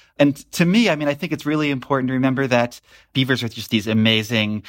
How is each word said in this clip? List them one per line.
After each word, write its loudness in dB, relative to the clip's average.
And 4
to 2
me, 4
I 2
mean, -4
I 0
think -8
it's -6
really 0
important -2
to -2
remember 0
that 0
beavers 0
are -2
just -12
these 0
amazing 0